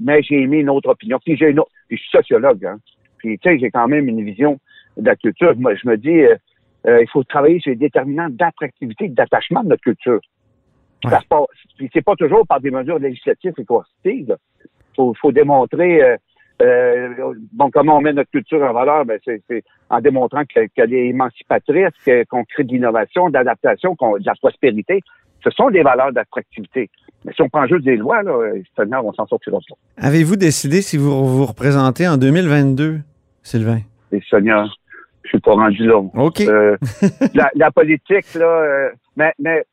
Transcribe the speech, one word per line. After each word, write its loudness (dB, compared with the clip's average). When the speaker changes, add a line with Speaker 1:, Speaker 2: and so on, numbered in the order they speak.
Speaker 1:
mais 2
j'ai -2
émis 0
une 0
autre -2
opinion. -2
Puis -2
j'ai 2
une 2
autre, -2
puis -8
je -14
suis -20
sociologue, 2
hein. -8
Puis, -8
tu -2
sais, 2
j'ai -2
quand 0
même 0
une -4
vision -2
de -8
la 2
culture. 0
Moi, 0
je -10
me 0
dis, -8
euh, 6
euh, 6
il 0
faut -2
travailler 0
sur -6
les -2
déterminants -4
d'attractivité -6
et -6
d'attachement -2
de -4
notre 0
culture. -2
Speaker 2:
Ouais. -2
Speaker 1:
Ça 2
se -20
passe, 0
puis -12
c'est -2
pas 0
toujours 2
par 0
des -4
mesures -4
législatives -4
et -10
coercitives, -4
là. -2
Faut, 0
faut 0
démontrer, 2
euh, 4
euh, 0
bon, 0
comment 2
on 2
met 0
notre -2
culture -2
en 0
valeur, 0
ben, -4
c'est, -8
c'est -8
en 0
démontrant 0
que, 0
qu'elle 0
est 0
émancipatrice, -2
que, 2
qu'on -6
crée -6
de -8
l'innovation, -2
de -4
l'adaptation, -2
qu'on, -2
de -8
la -2
prospérité. -2
Ce 0
sont 0
des 2
valeurs 2
d'attractivité. -8
Mais -14
si 0
on 0
prend -2
juste 0
des 2
lois, -2
là, -4
euh, -2
Seigneur, -4
on -6
s'en -8
sortira -4
pas. -10
Speaker 2:
Avez-vous 2
décidé 0
si -6
vous 0
vous 0
représentez 0
en 0
deux 2
mille 2
vingt-deux, 0
Sylvain ? -2
Speaker 1:
Et -2
Seigneur, 0
je -20
suis 0
pas 4
rendu 2
là. 6
Speaker 2:
OK. 0
Speaker 1:
Euh, 4
Speaker 2:
<laughs> 0
Speaker 1:
la, 2
la 4
politique, 0
là, 0
euh, 0
mais, 2
mais -2